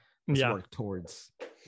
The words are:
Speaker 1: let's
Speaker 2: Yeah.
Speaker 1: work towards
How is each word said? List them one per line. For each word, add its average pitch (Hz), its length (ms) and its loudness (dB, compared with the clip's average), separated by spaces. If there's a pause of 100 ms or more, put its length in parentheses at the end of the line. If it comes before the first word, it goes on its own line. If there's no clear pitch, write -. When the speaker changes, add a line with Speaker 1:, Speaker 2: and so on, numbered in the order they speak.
(260)
Speaker 1:
let's 139 140 4
Speaker 2:
Yeah. 123 140 4
Speaker 1:
work 92 180 -6
towards 95 580 -6 (380)